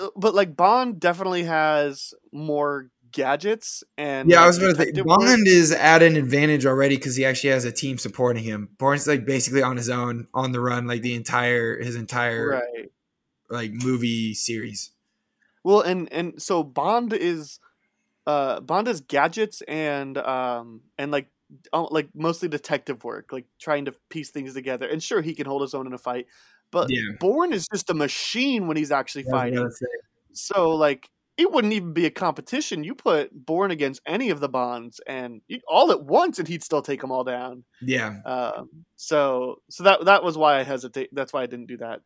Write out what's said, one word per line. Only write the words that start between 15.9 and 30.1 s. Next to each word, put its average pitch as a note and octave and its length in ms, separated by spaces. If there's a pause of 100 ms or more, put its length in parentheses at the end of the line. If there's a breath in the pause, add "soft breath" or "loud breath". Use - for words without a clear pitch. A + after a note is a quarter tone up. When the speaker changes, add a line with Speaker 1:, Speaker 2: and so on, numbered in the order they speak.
Speaker 1:
and E3 280
so F3 220
Bond G3+ 520
is, E3 440 (680)
uh, C#3 340
Bond F#3 280
has F#3 140
gadgets E3+ 600
and, C#3+ 560
um, B2 640 (160)
and, C#3+ 140
like, C#3+ 160 (440)
uh, - 180
like, D3+ 240
mostly E3 340
detective C#3+ 560
work, A2 280
like, C3 140 (140)
trying C#3+ 260
to C3+ 80 (160)
piece D3+ 200
things C3+ 240
together. C3 340
And D#3+ 140
sure, E3+ 200
he D#3 120
can C#3+ 120
hold C#3 160
his C3+ 120
own C3+ 120
in B2+ 80
a A#2+ 40
fight, B2 280 (460 soft breath)
but E3 180
Speaker 2:
Yeah. B2 180
Speaker 1:
Bourne B3+ 440
is F#3+ 200
just - 180
a - 40
machine G#3 760
when D#3 80
he's D3 160
actually C3+ 320
Speaker 2:
Yeah, B2+ 80
I C3 40
was B2 140
Speaker 1:
fighting. B2 80
Speaker 2:
gonna A#2+ 120
say. B2 160 (480)